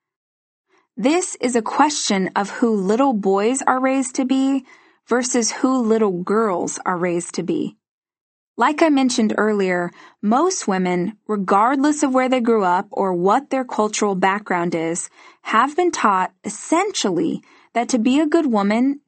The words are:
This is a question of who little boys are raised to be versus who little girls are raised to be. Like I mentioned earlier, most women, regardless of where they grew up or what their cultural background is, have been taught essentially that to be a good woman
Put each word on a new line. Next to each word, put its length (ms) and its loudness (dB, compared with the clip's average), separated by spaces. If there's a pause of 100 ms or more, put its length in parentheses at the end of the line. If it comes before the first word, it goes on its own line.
(960)
This 440 0
is 140 -2
a 80 0
question 720 -2
of 160 -2
who 240 0
little 380 2
boys 500 0
are 180 2
raised 360 -2
to 80 0
be 400 0 (420)
versus 460 0
who 300 0
little 400 2
girls 640 -2
are 140 -2
raised 360 -2
to 100 -4
be. 320 -4 (840)
Like 180 0
I 100 4
mentioned 460 2
earlier, 540 0 (320)
most 460 0
women, 480 -2 (100)
regardless 760 2
of 100 2
where 140 2
they 100 2
grew 240 2
up 300 0
or 200 -2
what 380 0
their 140 -2
cultural 500 -2
background 640 -2
is, 340 -4 (300)
have 340 0
been 160 2
taught 420 0 (120)
essentially 960 -2 (320)
that 140 -2
to 100 0
be 220 2
a 80 2
good 180 2
woman 600 2